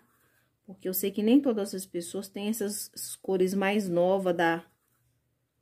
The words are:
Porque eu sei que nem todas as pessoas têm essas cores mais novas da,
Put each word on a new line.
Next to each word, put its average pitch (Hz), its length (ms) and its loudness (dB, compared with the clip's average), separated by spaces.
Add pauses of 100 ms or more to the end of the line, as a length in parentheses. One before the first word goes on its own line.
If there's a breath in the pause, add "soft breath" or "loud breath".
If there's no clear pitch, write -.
(640)
Porque - 240 -12
eu 185 60 -4
sei 196 160 -2
que 202 140 -4
nem 240 160 8
todas 214 340 -2
as 190 120 -8
pessoas 180 420 -8
têm 202 220 -6
essas - 720 -6
cores 185 320 2
mais 196 340 0
novas 180 480 2
da, 165 300 0 (960)